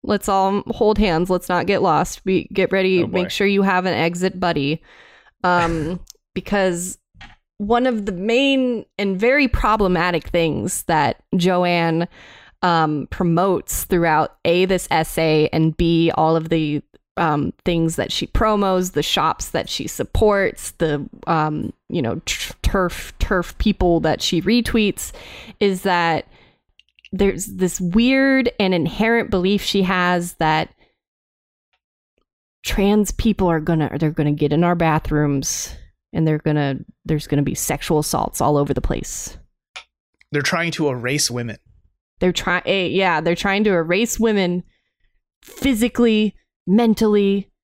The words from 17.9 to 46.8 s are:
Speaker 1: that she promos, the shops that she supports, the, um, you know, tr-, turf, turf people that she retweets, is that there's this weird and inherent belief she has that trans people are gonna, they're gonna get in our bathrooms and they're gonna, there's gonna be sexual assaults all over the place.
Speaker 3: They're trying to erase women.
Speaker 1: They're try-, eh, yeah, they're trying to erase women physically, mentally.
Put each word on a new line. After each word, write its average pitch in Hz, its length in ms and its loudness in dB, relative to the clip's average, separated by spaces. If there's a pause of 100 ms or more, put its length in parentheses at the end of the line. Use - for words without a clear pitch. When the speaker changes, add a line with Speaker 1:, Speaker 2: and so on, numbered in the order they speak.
Speaker 1:
that - 140 -4
she - 160 -4
promos, 190 680 0
the 151 100 -2
shops - 480 -2
that - 180 -2
she - 180 -8
supports, - 880 0
the, 147 340 -2 (220)
um, 156 440 0 (160)
you 170 140 -4
know, 113 240 -4
tr-, - 360 -8
turf, - 580 -2
turf - 380 -2
people 175 420 2
that 160 200 0
she 165 220 -2
retweets, 220 680 0 (480)
is 190 220 0
that 175 440 0 (840)
there's 190 340 0
this 185 340 -4
weird 254 800 2
and 190 160 2
inherent 220 560 0
belief 190 320 2
she 196 200 0
has 180 520 0
that 156 360 0 (1900)
trans 208 460 2
people 196 380 0
are 165 120 2
gonna, 156 380 -2
they're 156 120 0
gonna 147 220 0
get 147 200 0
in 165 120 2
our 175 100 2
bathrooms 151 1000 -2 (380)
and 160 140 0
they're 151 120 2
gonna, 143 380 0 (280)
there's 151 220 -2
gonna 143 160 0
be 147 120 -2
sexual - 440 -2
assaults - 420 -2
all 147 160 2
over 143 160 0
the - 80 0
place. - 560 -6 (960)
Speaker 3:
They're 147 100 -2
trying 165 300 -2
to 151 160 -2
erase 127 420 -2
women. 120 280 -6 (600)
Speaker 1:
They're 180 120 2
try-, 180 320 -2
eh, 190 220 0
yeah, 175 340 2
they're 170 140 0
trying 202 300 0
to 208 100 4
erase 175 440 0
women 190 460 0 (760)
physically, 220 920 0 (320)
mentally. 208 840 2 (140)